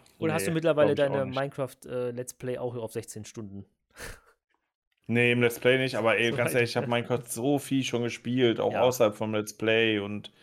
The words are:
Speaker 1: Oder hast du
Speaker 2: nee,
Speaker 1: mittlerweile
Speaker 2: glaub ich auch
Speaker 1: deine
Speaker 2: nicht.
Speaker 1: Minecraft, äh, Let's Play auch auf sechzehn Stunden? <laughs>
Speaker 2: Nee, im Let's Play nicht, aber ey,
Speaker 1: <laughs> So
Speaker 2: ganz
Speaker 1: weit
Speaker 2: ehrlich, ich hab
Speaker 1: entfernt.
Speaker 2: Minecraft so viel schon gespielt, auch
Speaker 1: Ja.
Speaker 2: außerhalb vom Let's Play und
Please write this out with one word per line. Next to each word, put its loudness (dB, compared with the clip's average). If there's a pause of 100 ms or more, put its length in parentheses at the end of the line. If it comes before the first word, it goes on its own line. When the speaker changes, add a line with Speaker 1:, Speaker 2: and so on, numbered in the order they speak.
(180)
Speaker 1:
Oder -2
hast -2
du -2
Speaker 2:
nee, -2
Speaker 1:
mittlerweile 2
Speaker 2:
glaub 2
ich -6
auch -2
Speaker 1:
deine -4
Speaker 2:
nicht. -6
Speaker 1:
Minecraft, -8
äh, -6
Let's -10
Play -8
auch -6
auf -8
sechzehn -10
Stunden? -12 (260)
<laughs> -16 (840)
Speaker 2:
Nee, 4
im 2
Let's 2
Play 4
nicht, -2
aber 2
ey, 2
Speaker 1:
<laughs> -
So -2
Speaker 2:
ganz 0
Speaker 1:
weit -2
Speaker 2:
ehrlich, 2
ich -6
hab 0
Speaker 1:
entfernt. -2
Speaker 2:
Minecraft -2
so 0
viel -2
schon -2
gespielt, 2
auch 0
Speaker 1:
Ja. 0
Speaker 2:
außerhalb 4
vom -4
Let's -2
Play 2
und -8 (100)